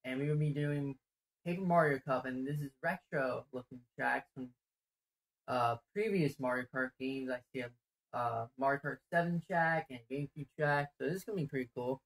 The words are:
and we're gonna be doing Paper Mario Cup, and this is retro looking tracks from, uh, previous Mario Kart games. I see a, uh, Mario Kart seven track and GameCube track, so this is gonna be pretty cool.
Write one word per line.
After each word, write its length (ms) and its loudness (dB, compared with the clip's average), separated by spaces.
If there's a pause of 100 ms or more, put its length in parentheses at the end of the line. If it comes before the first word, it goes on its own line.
and 120 -4
we're 100 0
gonna 120 2
be 120 2
doing 440 -2 (500)
Paper 180 -2
Mario 440 6
Cup, 180 2
and 220 -2
this 140 -2
is 100 -6 (100)
retro 720 -2
looking 300 -10 (180)
tracks 340 -2
from, 140 -8 (1000)
uh, 260 2 (180)
previous 460 0
Mario 340 -2
Kart 240 0
games. 320 -4
I 120 -4 (120)
see 120 -4
a, 520 -14
uh, 300 0 (100)
Mario 220 2
Kart 200 -6 (120)
seven 340 2
track 440 2
and 100 -12 (100)
GameCube 380 -6 (100)
track, 400 2
so 80 -4
this 100 0
is 100 -8
gonna 160 -2
be 40 2
pretty 300 -4
cool. 300 -2